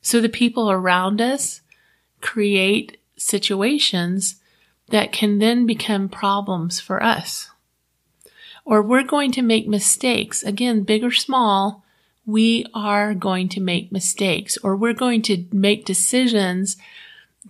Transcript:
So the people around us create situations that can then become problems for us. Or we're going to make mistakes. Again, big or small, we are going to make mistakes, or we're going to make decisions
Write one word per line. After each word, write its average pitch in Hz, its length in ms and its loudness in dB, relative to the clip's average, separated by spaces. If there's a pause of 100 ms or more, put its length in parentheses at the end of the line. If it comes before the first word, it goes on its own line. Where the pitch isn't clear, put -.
So - 200 2
the 226 80 2
people 226 420 0
around 185 500 0
us 262 420 -4 (580)
create 202 800 0 (180)
situations 196 1200 -2 (520)
that 214 240 0
can 208 260 0
then 233 280 4
become 214 420 -2
problems 196 720 -2
for - 220 -4
us. - 480 -2 (1120)
Or 214 180 4
we're 247 200 2
going 277 300 0
to 254 100 -2
make 220 240 2
mistakes. 214 760 -2
Again, 220 400 0
big 214 220 0
or 247 60 0
small, 208 760 0 (400)
we 226 500 2
are 208 400 0
going 185 360 -2
to 196 100 -6
make 175 320 -2
mistakes, 196 680 -2
or 196 180 0
we're 233 160 0
going 233 300 0
to 190 300 -2
make 202 320 2
decisions 202 920 0 (720)